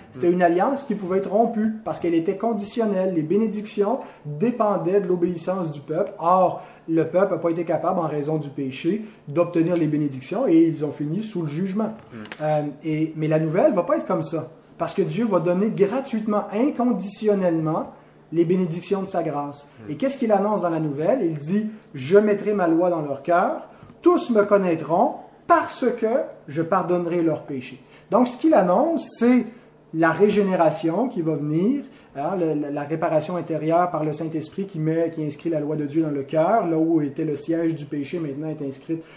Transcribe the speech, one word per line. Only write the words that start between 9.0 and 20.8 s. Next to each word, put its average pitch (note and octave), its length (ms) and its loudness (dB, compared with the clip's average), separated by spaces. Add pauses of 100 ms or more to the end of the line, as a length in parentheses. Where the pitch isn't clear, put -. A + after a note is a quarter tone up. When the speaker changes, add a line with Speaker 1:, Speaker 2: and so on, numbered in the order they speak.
Speaker 1:
d'obtenir E3+ 500 0
les E3 80 0
bénédictions, D3+ 640 -2
et E3 160 6
ils D3+ 200 2
ont C#3+ 80 -2
fini D#3 300 -4
sous F3+ 220 -6
le D3+ 60 -4
jugement. F#3+ 440 -4 (180)
Speaker 2:
Mm. A#2+ 40 -16 (260)
Speaker 1:
Euh, D3+ 200 0 (220)
et, D#3 320 -2
mais D#3 120 -2
la D#3 120 2
nouvelle F#3 340 2
va F3 100 0
pas D4 140 0
être - 100 -6
comme E3+ 160 0
ça, D#3 260 -6 (300)
parce D#3+ 160 -4
que G3 80 2
Dieu E3 220 -2
va F#3+ 140 2
donner F3+ 300 2
gratuitement, G#3 840 0
inconditionnellement, G3 1400 0 (380)
les E3 140 2
bénédictions F#3 580 0
de F#3 40 -6
sa F3+ 140 -2
grâce. C#3+ 480 -6 (180)
Speaker 2:
Mm. D3+ 40 -8
Speaker 1:
Et C#3+ 60 -6
qu'est-ce C4+ 200 -2
qu'il A3 140 0
annonce G3 320 2
dans F3 60 0
la E3 100 -2
nouvelle ? D#3+ 440 0